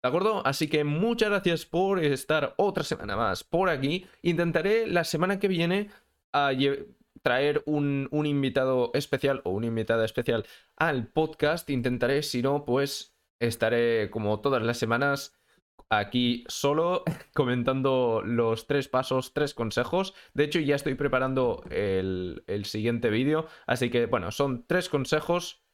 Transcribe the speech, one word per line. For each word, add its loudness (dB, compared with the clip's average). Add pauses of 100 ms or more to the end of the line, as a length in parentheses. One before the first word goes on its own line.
¿De -2
acuerdo? 0
Así 0
que 2
muchas 0
gracias 0
por 0
estar 0
otra 0
semana -4
más 0
por 0
aquí. -2 (160)
Intentaré 2
la 2
semana 0
que 0
viene, 0 (420)
ah, 2
lle-, 0 (340)
traer 2
un, 0
un 0
invitado 2
especial 0
o -2
una -2
invitada 0
especial -2 (320)
al 0
podcast. 0
Intentaré, 0
si -4
no, 0
pues -2 (220)
estaré 2
como -2
todas 2
las 0
semanas -2 (500)
aquí 0
solo 0
<laughs> -8
comentando 0
los 0
tres 0
pasos, -2
tres -2
consejos. -2 (200)
De 2
hecho, -2
ya 2
estoy -2
preparando 0
el, -2
el -4
siguiente -2
vídeo. 0 (200)
Así 0
que, 2
bueno, -2
son -2
tres 0
consejos. -2 (100)